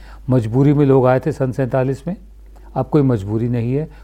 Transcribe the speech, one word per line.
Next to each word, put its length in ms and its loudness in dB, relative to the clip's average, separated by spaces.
मजबूरी 440 2
में 120 2
लोग 220 4
आए 120 2
थे 120 -4
सन 200 -4
सैंतालीस 560 -4
में, 80 -8
अब 140 -4
कोई 120 2
मजबूरी 480 -2
नहीं 240 -4
है, 140 -4